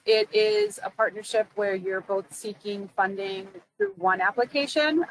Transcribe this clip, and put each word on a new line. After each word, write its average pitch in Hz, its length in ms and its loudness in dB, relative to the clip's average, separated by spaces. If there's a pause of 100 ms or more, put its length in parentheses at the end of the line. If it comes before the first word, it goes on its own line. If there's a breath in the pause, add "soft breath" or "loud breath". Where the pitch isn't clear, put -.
it 220 280 4
is 208 500 2
a 196 60 -6
partnership 214 680 0
where 202 180 0
you're 190 280 -4
both 196 320 -4
seeking 202 640 -8
funding 196 500 -2 (300)
through 202 180 0
one 185 240 2
application, 285 920 2